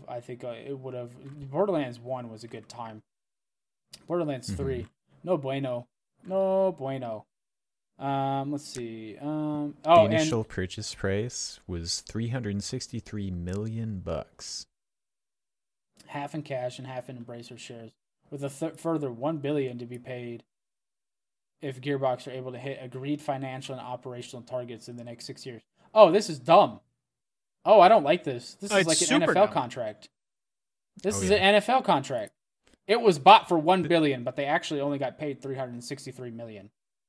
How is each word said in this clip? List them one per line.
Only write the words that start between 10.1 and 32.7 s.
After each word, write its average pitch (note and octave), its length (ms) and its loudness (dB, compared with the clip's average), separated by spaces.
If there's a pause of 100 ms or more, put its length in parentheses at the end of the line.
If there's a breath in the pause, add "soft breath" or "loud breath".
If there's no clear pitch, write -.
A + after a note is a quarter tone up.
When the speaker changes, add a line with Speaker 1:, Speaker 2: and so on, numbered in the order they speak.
Speaker 2:
initial D#3 300 2
purchase - 500 -8
price G#2 720 -4
was F2 340 -6
three A#2 280 -6
hundred G#2+ 340 -4
sixty-three G#2+ 680 -8
million G#2 720 -6
bucks. - 640 -10 (1400)
Speaker 1:
Half C#3+ 280 -10
in D3+ 80 -8
cash B2+ 360 -8
and B2+ 100 -14
half B2+ 200 -10
in B2+ 140 -12
Embracer A#2 360 -16
shares, A2+ 340 -16 (380)
with C#3 120 -10
a C#3 60 -4
th-, D#3+ 300 -8
further D3 340 -2
one C#3+ 260 -4
billion C#3 400 -4
to A#2+ 80 -10
be A#2+ 120 -12
paid A#2+ 440 -12 (1200)
if C3 180 -8
Gearbox C3+ 460 -2
are C3+ 60 -12
able B2+ 200 -8
to A#2+ 60 -12
hit C3+ 240 -10
agreed C3+ 380 -6
financial C3 540 -8
and B2 120 -12
operational B2 560 -12
targets A#2+ 460 -10
in A#2+ 80 -12
the A#2+ 80 -14
next A#2 220 -16
six - 200 -16
years. A#2 160 -14 (320)
Oh, G#3+ 160 12
this G3+ 200 2
is D3 80 -6
dumb. E3 420 6 (840)
Oh, G3+ 160 10
I F3+ 80 12
don't G#3 160 8
like F3 200 2
this. B2 360 -8
This G3+ 120 -6
Speaker 3:
Oh, G3+ 40 4
Speaker 1:
is G3 40 6
Speaker 3:
it's E3 80 4
Speaker 1:
like D#3+ 140 4
an - 40 0
Speaker 3:
super C4+ 180 4
Speaker 1:
N D3+ 60 2
F E3 60 2
L F#3+ 100 8
Speaker 3:
dumb. - 80 0
Speaker 1:
contract. A#2+ 540 -6 (920)
This G3+ 180 0
Speaker 2:
Oh, - 20 -2
Speaker 1:
is F#3 80 2
Speaker 2:
yeah. G#3 60 6
Speaker 1:
an F3+ 60 4
N G3+ 140 8
F G#3 120 2
L B3+ 140 4
contract. C3 500 0 (560)